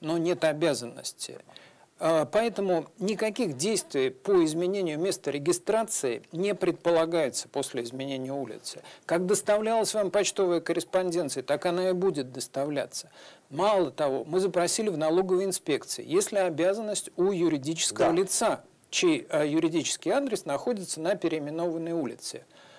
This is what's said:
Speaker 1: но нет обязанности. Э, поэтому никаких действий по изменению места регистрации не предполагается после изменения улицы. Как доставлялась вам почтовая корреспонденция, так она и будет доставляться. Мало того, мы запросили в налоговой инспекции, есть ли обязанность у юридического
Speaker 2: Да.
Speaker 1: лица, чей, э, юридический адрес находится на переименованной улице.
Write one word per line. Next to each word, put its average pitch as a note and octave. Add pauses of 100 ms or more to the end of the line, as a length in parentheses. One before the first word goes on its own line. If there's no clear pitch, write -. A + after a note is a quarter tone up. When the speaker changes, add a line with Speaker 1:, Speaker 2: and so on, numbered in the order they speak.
Speaker 1:
но E3
нет E3
обязанности. C#3+ (680)
Э, D#3+
поэтому G3 (120)
никаких G#3
действий C#3+
по F#3
изменению E3+
места F#3
регистрации D3 (100)
не G3
предполагается E3
после C3
изменения C3
улицы. - (240)
Как F3
доставлялась G#3+
вам G3+
почтовая F3+
корреспонденция, E3+
так C#3+
она F3+
и -
будет D#3
доставляться. C3+ (420)
Мало F3+
того, C3+
мы E3+
запросили F#3
в E3+
налоговой F3+
инспекции, C#3+
есть E3+
ли G#3
обязанность F#3+
у F3+
юридического E3
Speaker 2:
Да. E3
Speaker 1:
лица, F#3+ (260)
чей, D#3+
э, D3+
юридический D#3+
адрес B3+
находится F3
на F3+
переименованной E3
улице. - (340)